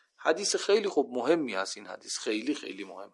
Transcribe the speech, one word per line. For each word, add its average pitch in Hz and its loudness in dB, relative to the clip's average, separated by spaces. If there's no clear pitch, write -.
حدیث 185 0
خیلی 202 4
خوب 123 2
مهمی 123 2
هست 95 -2
این 104 -16
حدیث، - -8
خیلی 117 -2
خیلی 98 -10
مهم 95 -14